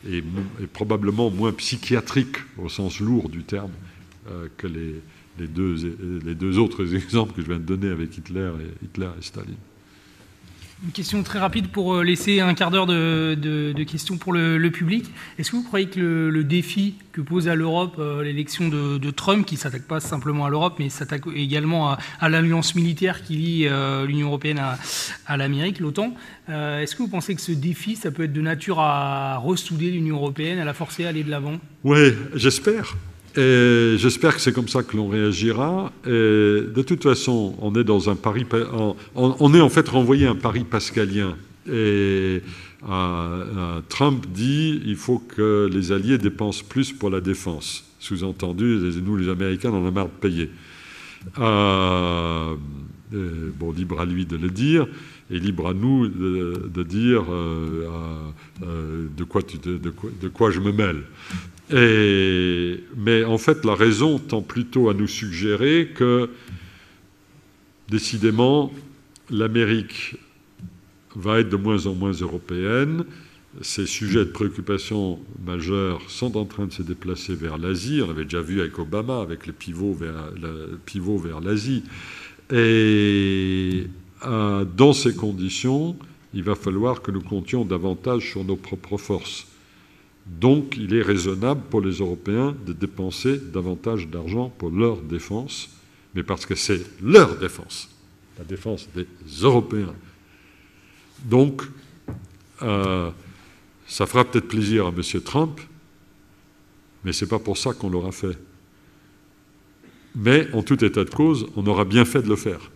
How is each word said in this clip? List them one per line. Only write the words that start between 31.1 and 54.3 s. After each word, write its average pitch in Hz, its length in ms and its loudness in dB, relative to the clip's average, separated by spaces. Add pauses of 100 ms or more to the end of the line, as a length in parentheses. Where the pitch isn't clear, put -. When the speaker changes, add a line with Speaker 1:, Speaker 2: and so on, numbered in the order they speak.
Speaker 2:
de 151 60 -4
l'avant ? 147 300 -4 (240)
Speaker 1:
Oui, 143 280 8 (220)
j'espère. 135 640 2 (400)
Et 123 600 8
j'espère 127 380 4
que - 60 -6
c'est 127 100 4
comme 117 160 0
ça 127 160 0
que 107 140 -4
l'on 104 100 0
réagira. 110 840 0 (120)
Et 135 40 -4
de 107 760 4
toute - 160 0
façon, 120 580 4
on 104 160 -2
est 117 100 4
dans 101 240 4
un 95 80 0
pari 113 260 0
pa-, 113 300 0
on, 110 240 -2 (180)
on, 127 240 4
on 147 140 8
est 170 80 12
en 139 80 8
fait 151 180 4
renvoyé 135 400 6
à 120 40 4
un 107 40 2
pari 113 300 -2
pascalien. 101 720 -2 (280)
Et, - 60 -8
euh, 98 720 2 (480)
euh, 87 1000 -4
Trump 135 460 0
dit, 143 520 0
il 104 120 -2
faut 123 220 -2
que 104 520 2
les 92 220 0
alliés 104 240 2
dépensent 101 500 -2
plus 135 240 -2
pour - 180 -4
la 95 120 -2
défense. 90 640 -4 (140)
Sous-entendu, 95 800 -2
les, 87 200 -2
nous 98 160 0
les 92 140 0
Américains, 95 420 -2
on 98 100 2
en 90 60 0
a 92 40 0
marre 95 160 -2
de - 120 -12
payer. 82 300 0 (880)
Euh, 90 1160 2 (580)
et, 104 40 -6 (400)
bon, 82 140 -6
libre 85 300 -4
à 87 40 -2
lui 90 200 -2
de 82 100 -6